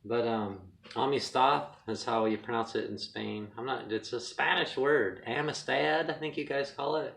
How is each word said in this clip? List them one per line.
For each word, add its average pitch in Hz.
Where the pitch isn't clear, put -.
But, 117
um, 104
amistad 135
is 110
how 113
you 110
pronounce 117
it 110
in 104
Spain. 107
I'm 117
not, 123
it's 107
a 120
Spanish 160
word. 127
Amistad, 147
I 156
think 151
you 151
guys 139
call 143
it. 156